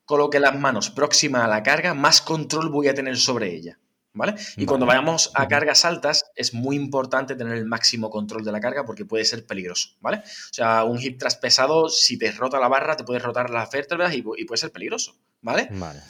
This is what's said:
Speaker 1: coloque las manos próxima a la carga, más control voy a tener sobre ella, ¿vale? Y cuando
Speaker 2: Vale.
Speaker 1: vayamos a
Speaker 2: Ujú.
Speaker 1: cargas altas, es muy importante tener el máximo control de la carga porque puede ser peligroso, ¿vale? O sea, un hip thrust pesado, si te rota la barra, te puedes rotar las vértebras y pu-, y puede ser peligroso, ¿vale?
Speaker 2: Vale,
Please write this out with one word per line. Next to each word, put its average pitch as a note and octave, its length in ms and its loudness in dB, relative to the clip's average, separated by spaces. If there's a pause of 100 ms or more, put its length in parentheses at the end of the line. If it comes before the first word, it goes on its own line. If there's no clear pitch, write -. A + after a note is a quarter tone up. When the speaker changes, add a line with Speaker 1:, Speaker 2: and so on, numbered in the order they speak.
Speaker 1:
coloque D3 340 4
las C#3 200 4
manos C3+ 320 0
próxima C#3 540 2
a A2+ 40 2
la G#2+ 140 2
carga, D#3 320 2
más D3 260 4
control D#3 500 -2
voy C#3+ 180 2
a C3 60 4
tener C3 220 -4
sobre A2+ 380 0
ella, E2 240 -12 (340)
¿vale? D3+ 220 -2 (240)
Y B2+ 80 -2
cuando B2+ 180 2
Speaker 2:
Vale. B2+ 140 6
Speaker 1:
vayamos D#3 360 2
a C3+ 80 2
Speaker 2:
Ujú. C3 60 0
Speaker 1:
cargas D3 380 4
altas, D#3 380 0 (120)
es A#2+ 160 -4
muy B2+ 240 -2
importante C3+ 580 -2
tener A#2 200 -6
el A2+ 100 -4
máximo A2+ 460 -2
control G#2+ 340 -6
de G#2+ 80 -4
la G#2 80 -4
carga C3 240 -2
porque G#2 220 -10
puede A2 180 -2
ser A2+ 220 -2
peligroso, F2+ 440 -6 (100)
¿vale? D#3+ 180 -2
O - 340 -16
sea, A2+ 320 4
un A#2+ 160 0
hip C3 180 -6
thrust B2+ 220 -4
pesado, D3+ 480 4
si - 300 2
te A2+ 140 0
rota C3 280 -2
la B2 80 4
barra, B2+ 280 2
te A#2+ 80 -10
puedes B2 180 -2
rotar A#2+ 260 -2
las A2+ 220 -4
vértebras E3 440 -2
y A#2+ 80 -4
pu-, G#2+ 140 -6
y A2+ 80 -8
puede A2+ 140 -4
ser D#3+ 140 -6
peligroso, D3+ 440 -8 (240)
¿vale? C#3+ 300 -2
Speaker 2:
Vale, E2 400 -8